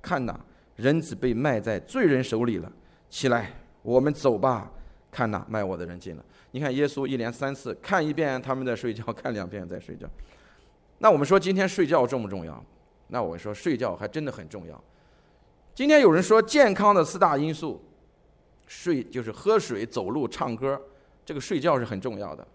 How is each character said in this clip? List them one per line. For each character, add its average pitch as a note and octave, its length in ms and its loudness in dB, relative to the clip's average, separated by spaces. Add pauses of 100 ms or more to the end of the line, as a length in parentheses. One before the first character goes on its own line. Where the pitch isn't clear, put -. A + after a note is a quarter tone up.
看 C#3 240 -2
哪， - 180 -8 (320)
人 C#3 240 2
子 D#3 140 -8
被 A#2+ 220 0
卖 B2+ 260 0
在 G#2 180 -4
罪 - 280 0
人 C3 160 4
手 A#2 220 -2
里 A2+ 120 -2
了。 E2 140 -10 (400)
起 - 160 -2
来， A#2+ 260 0 (300)
我 A#2+ 160 4
们 C#3+ 120 2
走 C#3 240 2
吧。 G#2+ 360 -2 (400)
看 A#2 180 -2
哪， G#2 180 -4
卖 G#2+ 160 -4
我 F#2 140 -4
的 F2 80 -8
人 F2 140 -14
近 F2 160 -14
了。” C#2 100 -20 (280)
你 B2+ 60 -8
看， C#3 160 -4
耶 C#3+ 100 2
稣 C#3 220 -4
一 C3+ 80 -4
连 A#2 160 -4
三 C3+ 240 -6
次， B2 260 -10
看 F3+ 240 0
一 D3+ 80 -2
遍 C#3 280 -2
他 B2+ 120 -4
们 C3 120 -4
在 A#2+ 100 -2
睡 A2 180 -6
觉， A2 80 -10 (120)
看 B2+ 200 -6
两 G2 140 -6
遍 F#2+ 180 -10
在 F#2 140 -10
睡 - 160 -16
觉。 - 100 -16 (920)
那 A3 120 6
我 E3+ 80 6
们 C#3+ 80 2
说 F#3+ 140 4
今 F#3+ 160 0
天 F#3+ 120 0
睡 F#3 200 0
觉 C#3+ 180 4
重 B2 160 -2
不 G#2 60 -6
重 F#2 180 -8
要？ C2 160 -12 (460)
那 A#2+ 160 -4
我 E2+ 140 -6
说 G#2 160 -10
睡 C#3 240 -2
觉 G#2+ 180 -4
还 G2+ 100 -10
真 D3+ 200 -6
的 C#3 40 -4
很 F2 200 -14
重 F2+ 180 -16
要。 D2+ 160 -18 (920)
今 C4+ 140 0
天 D4+ 140 10
有 G3+ 100 10
人 E3 100 6
说 A3 200 6
健 A3 320 6
康 G3+ 200 4
的 E3+ 120 6
四 F3 120 -8
大 E3 200 4
因 D3+ 160 -2
素， D3+ 280 -8 (840)
睡， D#3 340 -2
就 A#2+ 220 -8
是 A2 80 -8
喝 G#3 260 2
水、 A#2 280 -2
走 G2+ 240 -4
路、 B2+ 180 -2
唱 C3+ 260 -4
歌， C3+ 280 -4 (440)
这 E3+ 80 -10
个 C#3+ 60 -6
睡 D#3 180 -4
觉 C#3+ 220 2
是 A#2+ 60 -2
很 A2+ 160 -6
重 A2 180 -6
要 F2+ 160 -10
的。 - 200 -18